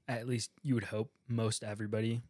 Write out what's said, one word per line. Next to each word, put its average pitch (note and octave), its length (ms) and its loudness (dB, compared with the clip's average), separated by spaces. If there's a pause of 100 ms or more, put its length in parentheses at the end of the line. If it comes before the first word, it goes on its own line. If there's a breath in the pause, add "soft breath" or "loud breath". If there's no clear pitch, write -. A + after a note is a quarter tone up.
at A#2+ 200 -2
least B2 240 0 (100)
you C3+ 140 2
would G#2 100 2
hope A2 280 -2 (140)
most A2+ 360 2
everybody A2 680 0